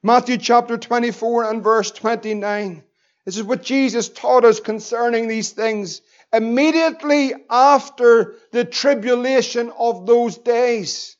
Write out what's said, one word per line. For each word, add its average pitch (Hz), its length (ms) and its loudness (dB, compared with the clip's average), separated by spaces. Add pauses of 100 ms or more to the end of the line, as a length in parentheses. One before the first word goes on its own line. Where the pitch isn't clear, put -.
Matthew 233 360 2
chapter 233 400 0
twenty-four 233 720 -4
and 226 120 -6
verse 214 300 0
twenty-nine. 208 920 -6 (420)
This 190 100 -10
is 214 80 -6
what 226 200 -6
Jesus 247 440 -2
taught 247 380 2
us 220 160 6
concerning 226 680 -4
these 220 240 -6
things. 208 500 -6 (300)
Immediately 294 1000 0 (160)
after 247 880 4 (180)
the 240 100 0
tribulation 240 1120 -2
of 214 280 -2
those 233 320 2
days 233 840 -4